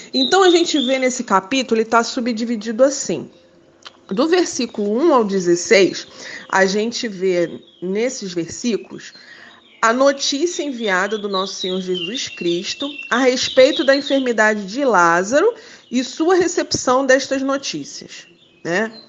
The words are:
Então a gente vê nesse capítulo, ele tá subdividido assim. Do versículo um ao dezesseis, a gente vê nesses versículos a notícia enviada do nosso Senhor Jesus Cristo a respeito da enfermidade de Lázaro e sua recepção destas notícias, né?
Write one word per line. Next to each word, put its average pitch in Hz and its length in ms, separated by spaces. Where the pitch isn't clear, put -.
Então 269 280
a 370 80
gente 330 300
vê 262 180
nesse 254 280
capítulo, 262 560
ele 226 80
tá 233 160
subdividido 233 760
assim. 196 480
Do 262 220
versículo 240 600
um 285 240
ao 240 120
dezesseis, 190 840
a 190 180
gente 214 440
vê 175 520
nesses 202 500
versículos - 800
a 226 80
notícia 277 720
enviada 214 560
do 208 100
nosso 196 280
Senhor 185 260
Jesus 180 480
Cristo 180 580
a 226 80
respeito 262 680
da 269 120
enfermidade 233 720
de 254 180
Lázaro 202 720
e 247 140
sua 330 320
recepção 302 680
destas 269 380
notícias, - 880
né? 208 300